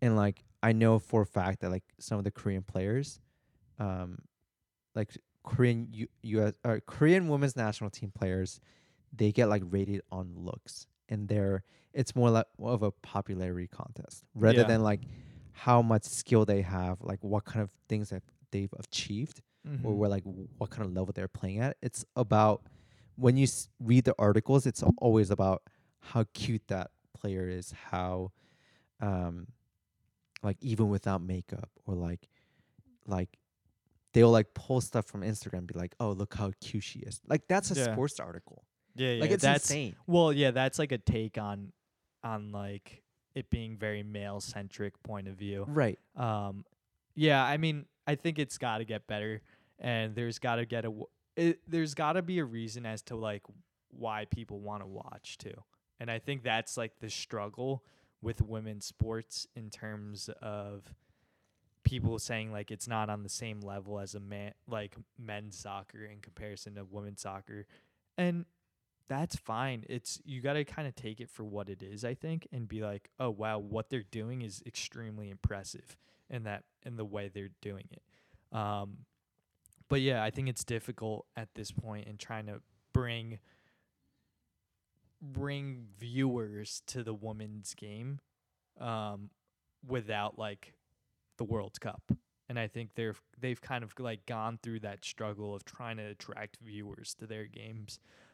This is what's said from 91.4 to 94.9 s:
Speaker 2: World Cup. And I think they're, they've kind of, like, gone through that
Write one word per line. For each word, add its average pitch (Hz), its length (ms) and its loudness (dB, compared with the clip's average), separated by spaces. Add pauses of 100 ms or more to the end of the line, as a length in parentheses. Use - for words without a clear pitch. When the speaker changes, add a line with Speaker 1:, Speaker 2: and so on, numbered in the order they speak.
Speaker 2:
World 104 360 -4
Cup. - 320 -6 (360)
And 120 100 -6
I 113 80 -2
think 117 280 -12
they're, 110 220 -6 (220)
they've 123 220 -6
kind 123 240 -8
of, 107 140 -14
like, 117 260 -8
gone 113 380 -6
through 113 180 -8
that 101 240 -12